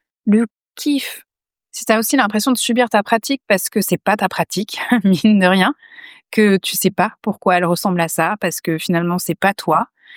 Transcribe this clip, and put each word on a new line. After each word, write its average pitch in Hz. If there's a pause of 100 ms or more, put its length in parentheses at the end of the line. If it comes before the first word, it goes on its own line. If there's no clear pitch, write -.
(240)
le 220 (280)
kiff - (520)
si -
t'as 220
aussi 226
l'impression 214
de 240
subir 240
ta 208
pratique 226
parce 196
que -
c'est 180
pas 202
ta 190
pratique, - (140)
<laughs> 240
mine 196
de 185
rien, 190 (560)
que 208
tu -
sais -
pas 196
pourquoi 196
elle 175
ressemble 175
à 170
ça, 175
parce 175
que 160
finalement 175
c'est -
pas 196
toi, 170 (280)